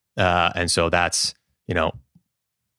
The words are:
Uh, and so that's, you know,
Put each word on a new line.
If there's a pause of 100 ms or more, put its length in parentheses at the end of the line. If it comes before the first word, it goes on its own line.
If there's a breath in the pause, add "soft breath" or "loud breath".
(160)
Uh,
and
so
that's, (320)
you
know, (880)